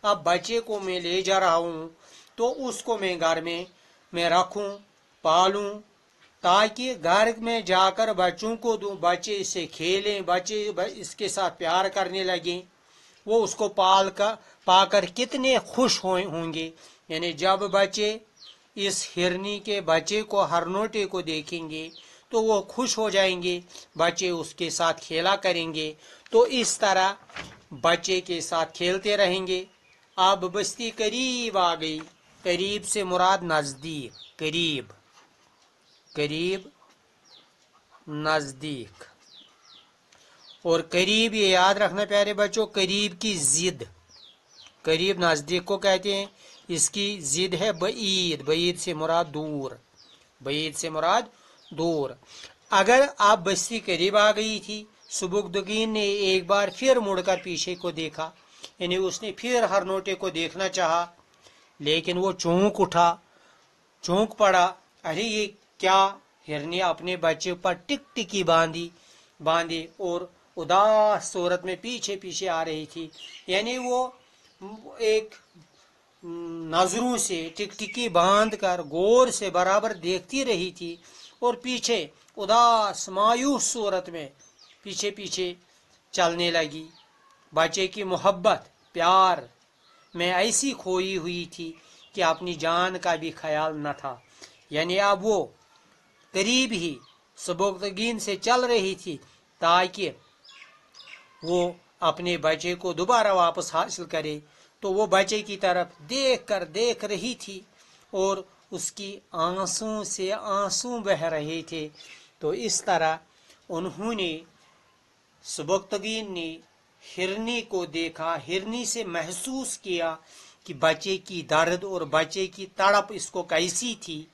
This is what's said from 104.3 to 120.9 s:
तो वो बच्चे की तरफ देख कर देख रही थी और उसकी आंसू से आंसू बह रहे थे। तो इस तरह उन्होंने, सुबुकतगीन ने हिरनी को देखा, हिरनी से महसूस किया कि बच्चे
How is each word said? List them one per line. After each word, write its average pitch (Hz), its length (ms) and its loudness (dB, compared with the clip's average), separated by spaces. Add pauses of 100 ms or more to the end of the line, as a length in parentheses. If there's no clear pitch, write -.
तो 196 100 -2
वो 208 140 2
बच्चे 196 360 2
की 208 140 -8
तरफ 180 460 0
देख 254 460 0
कर 190 160 -2
देख 220 400 -2
रही 208 300 -6
थी 196 320 -16 (480)
और 190 340 0 (240)
उसकी 196 460 -8 (160)
आंसू 190 720 -2
से 190 260 -4
आंसू 208 680 -2
बह 175 300 0
रहे 160 340 -4
थे। 160 280 -10 (500)
तो 160 140 -2
इस 226 300 -4
तरह 160 340 2 (520)
उन्होंने, 175 720 -6 (1000)
सुबुकतगीन 196 880 -4
ने 165 260 -8 (580)
हिरनी 220 460 -4
को 190 240 -4
देखा, 165 500 -4
हिरनी 190 500 -6
से 233 180 -4
महसूस 180 720 -6
किया 170 420 -4 (480)
कि 170 80 -10
बच्चे 160 420 0